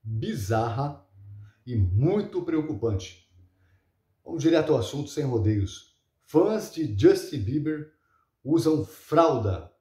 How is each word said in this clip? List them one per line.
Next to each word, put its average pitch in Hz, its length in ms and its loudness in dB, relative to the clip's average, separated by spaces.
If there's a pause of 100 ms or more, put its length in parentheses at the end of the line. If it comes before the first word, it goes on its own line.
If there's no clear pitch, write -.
bizarra 113 1040 -4 (640)
e 123 80 -10
muito 127 680 2
preocupante. 151 840 -4 (960)
Vamos 151 200 -8
direto 156 280 4
ao 135 60 2
assunto, 139 320 -6
sem 147 140 -6
rodeios. 107 760 -2 (240)
Fãs 208 500 0
de 139 240 -4
Justin 151 420 4
Bieber 147 540 -4 (520)
usam 156 400 2
fralda 117 960 0